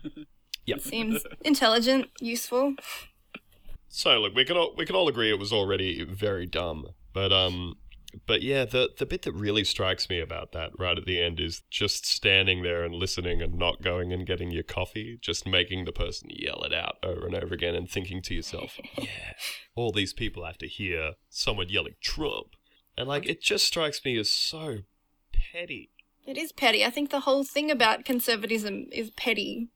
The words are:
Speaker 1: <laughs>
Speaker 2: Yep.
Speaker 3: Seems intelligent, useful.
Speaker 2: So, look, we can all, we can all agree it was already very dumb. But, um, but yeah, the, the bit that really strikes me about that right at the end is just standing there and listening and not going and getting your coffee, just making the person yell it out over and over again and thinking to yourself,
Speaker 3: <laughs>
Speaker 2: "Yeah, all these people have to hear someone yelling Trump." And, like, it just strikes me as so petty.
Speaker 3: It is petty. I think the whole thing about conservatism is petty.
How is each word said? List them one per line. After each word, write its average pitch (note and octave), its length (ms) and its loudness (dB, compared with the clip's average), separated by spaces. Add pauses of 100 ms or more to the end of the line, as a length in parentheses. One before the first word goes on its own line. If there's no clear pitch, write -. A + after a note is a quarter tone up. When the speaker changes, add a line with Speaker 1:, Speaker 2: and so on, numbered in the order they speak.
Speaker 1:
<laughs> - 220 -12 (400)
Speaker 2:
Yep. - 160 -2
Speaker 3:
Seems A3 420 -2 (220)
intelligent, B3+ 640 4 (100)
useful. B3 560 0 (1120)
Speaker 2:
So, - 320 4
look, - 160 0
we - 100 6
can F3+ 100 0
all, E3+ 220 2
we D#3+ 80 -2
can F#3 100 0
all F3+ 120 6
agree A#2 240 4
it G2+ 80 2
was G2+ 120 -4
already F#2+ 520 2
very F#2+ 420 -2
dumb. E2 440 -4 (220)
But, G2 220 2
um, F#2 440 2 (500)
but A2 160 4
yeah, C3+ 220 2
the, B2 300 2
the C3+ 120 -2
bit F3+ 160 -4
that - 100 -4
really G2+ 300 2
strikes - 480 0
me F2+ 80 0
about E2 320 -6
that D#2+ 260 -6
right F2 180 0
at - 100 -4
the F#2 180 0
end E2+ 160 0
is E2+ 320 -4
just - 340 0
standing F#2+ 560 4
there F2 220 0
and E2+ 100 -2
listening F2 480 0
and E2 140 0
not F2 260 0
going F2+ 320 -2
and F2+ 140 -4
getting F2 240 -2
your E2+ 100 -2
coffee, A2 580 -6
just - 280 -4
making F2+ 380 0
the F2 60 -6
person - 380 -4
yell - 320 -6
it - 120 -4
out - 280 -2
over F2 240 -4
and F2 80 -4
over F2 220 -4
again E2+ 180 0
and F2+ 160 -4
thinking F#2 320 -6
to - 140 -4
yourself, - 420 -8 (100)
Speaker 3:
<laughs> - 120 -18
Speaker 2:
"Yeah, - 340 -8 (400)
all A#2 180 0
these G2 220 0
people F#2+ 320 -4
have E2 140 -10
to D#2 80 -8
hear D#2+ 460 -4 (160)
someone G2 400 -2
yelling F#2 300 -2
Trump." - 500 -4 (460)
And, B2+ 120 -6
like, C#3+ 200 -2
it E3 140 -2
just F3 240 4
strikes D3+ 400 0
me F#3 140 2
as G3+ 100 2
so D#3 500 -2 (540)
petty. - 560 0 (380)
Speaker 3:
It C4+ 100 -6
is D#4 140 -4
petty. A3 340 4
I A#3+ 60 2
think C#4+ 180 -2
the C#4+ 120 0
whole C#4 220 4
thing D4+ 280 0
about A#3 340 4
conservatism A3 840 0
is A3+ 200 -6
petty. A3 640 -2